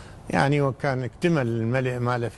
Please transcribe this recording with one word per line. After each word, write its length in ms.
يعني، 320
وكان 420
اكتمل 440
الملء 520
ماله 300
في 80